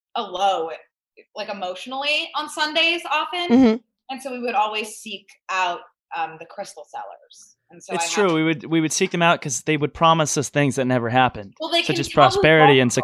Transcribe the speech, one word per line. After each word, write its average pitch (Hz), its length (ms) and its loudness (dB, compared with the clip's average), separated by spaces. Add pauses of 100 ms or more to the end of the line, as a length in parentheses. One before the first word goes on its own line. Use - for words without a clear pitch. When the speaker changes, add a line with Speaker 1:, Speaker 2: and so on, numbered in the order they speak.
(160)
Speaker 1:
a 233 80 -4
low, 180 460 -2 (680)
like, 214 140 -10
emotionally 262 880 -6
on 302 140 -6
Sundays 330 520 -2 (100)
often. 330 380 -4
Speaker 2:
Mm-hmm. 233 260 6 (360)
Speaker 1:
And 254 120 -12
so 269 80 -10
we 247 80 -10
would 240 160 -6
always 214 400 -4
seek 202 320 -18 (240)
out, 180 300 -4 (360)
um, 160 220 -8
the 165 60 -18
crystal 175 440 -16
sellers. - 680 -18 (140)
And 170 120 -20
so - 100 -12
Speaker 3:
It's 170 120 -4
Speaker 1:
I - 20 -6
had 208 200 0
Speaker 3:
true. 170 60 2
We 160 100 2
would, 160 220 -2
we 160 160 0
would 156 100 0
seek 185 200 -2
them 170 100 -2
out 170 180 2
'cause - 220 -8
they 156 160 0
would 143 160 -2
promise 165 460 2
us 123 100 -4
things 143 280 0
that 131 80 0
never 123 220 0
happened, 117 520 0
Speaker 1:
Well, 330 100 -6
they 339 140 0
Speaker 3:
such - 140 -2
Speaker 1:
can - 20 -2
Speaker 3:
as - 80 -4
Speaker 1:
tell 147 160 4
who's 127 100 6
Speaker 3:
prosperity 156 460 6
and 123 120 2
Speaker 1:
thoughtful. 131 120 -2